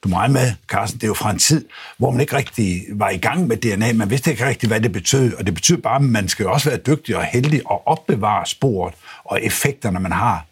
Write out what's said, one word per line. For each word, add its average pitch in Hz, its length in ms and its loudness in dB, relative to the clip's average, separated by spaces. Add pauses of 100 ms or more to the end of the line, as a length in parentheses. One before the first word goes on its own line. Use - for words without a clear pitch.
Du 104 40 0
må 90 80 0
regne 117 180 2
med, 127 180 2 (160)
Carsten, - 320 -4
det - 40 -8
er 107 40 2
jo 101 60 0
fra 107 160 -2
en 92 80 -2
tid, 151 260 2 (340)
hvor 123 120 2
man 123 100 0
ikke 139 160 0
rigtig 101 460 -2 (100)
var 104 180 0
i 92 60 -4
gang 147 300 0
med 113 100 0
D 104 220 0
N 107 40 2
A. 117 100 2
Man 110 180 0
vidste 135 200 0
ikke 123 160 0
rigtig, 120 220 -2
hvad 107 120 2
det 107 120 2
betød. 117 420 2
Og - 120 -4
det 92 80 0
betyder 165 260 2
bare, 113 160 0
at 139 60 4
man 110 260 2
skal - 160 -2
jo 92 80 2
også 143 180 2
være 120 80 -2
dygtig 127 380 0
og 82 80 -2
heldig 135 420 0
og - 220 -2
opbevare 104 580 0
sporet 92 480 -2 (300)
og - 180 -4
effekterne, - 580 -2
man 92 120 -4
har 92 400 0